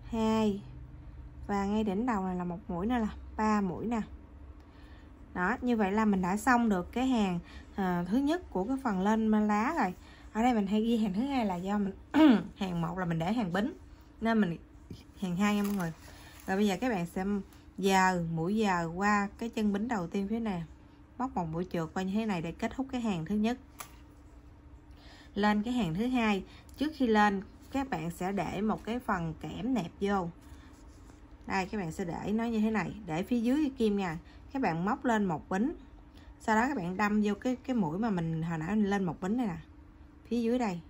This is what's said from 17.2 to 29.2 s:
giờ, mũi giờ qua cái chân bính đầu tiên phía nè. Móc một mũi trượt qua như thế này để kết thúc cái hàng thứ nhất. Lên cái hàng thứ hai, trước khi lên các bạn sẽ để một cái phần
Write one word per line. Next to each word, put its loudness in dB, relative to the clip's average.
giờ, 4
mũi 0
giờ 2
qua 2
cái -6
chân 0
bính -2
đầu -2
tiên -2
phía -2
nè. -2
Móc -6
một -2
mũi -4
trượt -2
qua -4
như -2
thế 0
này -2
để -6
kết -6
thúc -4
cái -4
hàng -2
thứ -2
nhất. 2
Lên 2
cái -4
hàng 0
thứ -2
hai, 2
trước 0
khi 2
lên 6
các -4
bạn -4
sẽ -4
để -2
một -2
cái -4
phần -2